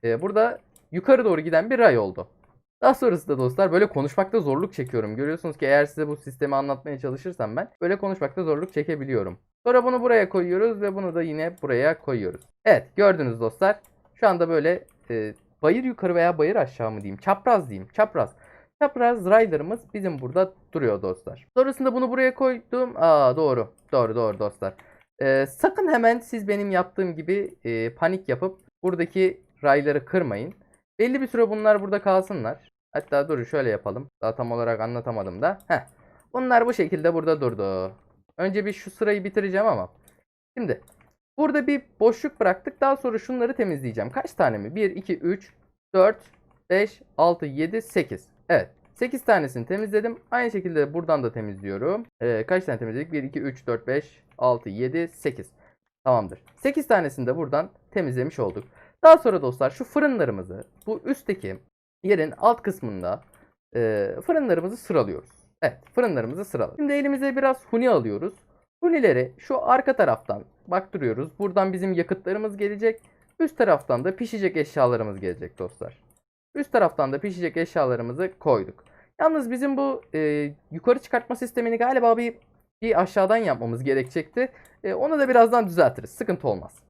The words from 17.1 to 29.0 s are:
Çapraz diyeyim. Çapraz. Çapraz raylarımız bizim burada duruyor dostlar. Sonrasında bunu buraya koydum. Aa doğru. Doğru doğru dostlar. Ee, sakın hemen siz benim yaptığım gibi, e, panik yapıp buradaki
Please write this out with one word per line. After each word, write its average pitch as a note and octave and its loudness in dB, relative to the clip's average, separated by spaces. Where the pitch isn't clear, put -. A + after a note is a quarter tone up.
Çapraz F#3+ 0
diyeyim. G2 -12
Çapraz. F3+ 0
Çapraz A#3+ 0
raylarımız G3 2
bizim F#3 -6
burada F3+ 0
duruyor A2+ 0
dostlar. - -8
Sonrasında C4 2
bunu B3+ 0
buraya B3+ 0
koydum. B3+ -2
Aa D3 6
doğru. C3 0
Doğru A2+ 2
doğru A2 -2
dostlar. G2+ -6
Ee, C3+ 4
sakın F#4+ 0
hemen A#3 4
siz A3+ -10
benim G3+ -2
yaptığım F3+ -2
gibi, F#3 -4
e, A2+ -4
panik F#3 -2
yapıp F#3 -4
buradaki F3+ 0